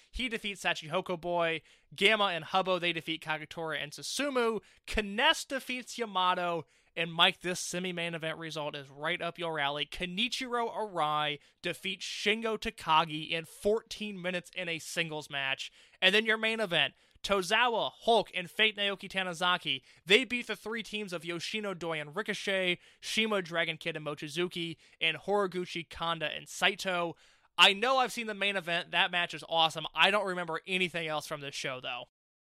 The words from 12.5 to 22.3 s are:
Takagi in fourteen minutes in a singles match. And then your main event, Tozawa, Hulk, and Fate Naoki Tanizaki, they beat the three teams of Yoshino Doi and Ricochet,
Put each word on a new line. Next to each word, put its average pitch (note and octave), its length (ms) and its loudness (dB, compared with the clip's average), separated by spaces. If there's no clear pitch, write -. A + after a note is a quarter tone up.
Takagi D#3+ 720 0
in E3 140 -4
fourteen G#3 760 -2
minutes F3+ 340 -4
in F3+ 140 -6
a E3 80 -4
singles D#3 540 -6
match. C3+ 400 -2
And F#3 120 6
then A3 120 4
your A3 120 2
main A3 220 -2
event, E3+ 340 2
Tozawa, G3+ 680 2
Hulk, A3+ 320 6
and F3 160 -6
Fate G#3+ 260 2
Naoki G3+ 320 -2
Tanizaki, F3+ 720 0
they A3+ 200 8
beat A#3+ 220 -4
the G#3+ 80 -4
three A3 280 -6
teams G#3 300 -8
of E3 120 -8
Yoshino F#3+ 480 -4
Doi E3 260 -4
and D3 160 -10
Ricochet, F#3+ 600 0